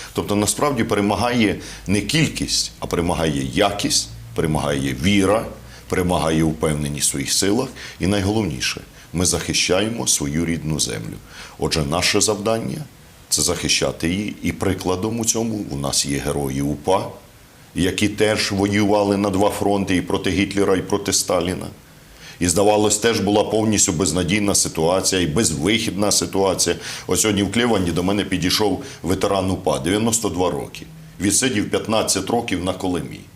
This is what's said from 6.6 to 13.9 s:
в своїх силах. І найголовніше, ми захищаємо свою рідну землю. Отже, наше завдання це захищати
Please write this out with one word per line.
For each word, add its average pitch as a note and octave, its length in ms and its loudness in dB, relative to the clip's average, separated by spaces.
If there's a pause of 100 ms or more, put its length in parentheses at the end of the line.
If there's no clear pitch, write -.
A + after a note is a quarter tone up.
в - 20 0
своїх C2+ 220 -4
силах. A2+ 360 2 (320)
І E2 60 0
найголовніше, G2 760 0 (320)
ми F2 140 0
захищаємо F2+ 800 0
свою D#2 400 0
рідну D#2 340 -2
землю. A1 360 -6 (420)
Отже, D2+ 260 0
наше E2+ 360 0
завдання A2+ 640 -2 (440)
це - 140 0
захищати D2+ 640 0